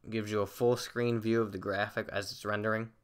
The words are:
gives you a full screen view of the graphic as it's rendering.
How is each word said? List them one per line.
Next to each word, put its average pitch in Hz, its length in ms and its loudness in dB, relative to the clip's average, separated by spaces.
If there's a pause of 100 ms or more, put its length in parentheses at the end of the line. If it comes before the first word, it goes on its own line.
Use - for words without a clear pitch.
gives 110 220 -4
you 107 100 2
a 98 60 2
full 120 300 4
screen 120 420 0
view 113 240 4
of 104 80 0
the 95 80 -8
graphic 104 540 -2
as 101 180 -4
it's - 140 -12
rendering. 110 460 0 (140)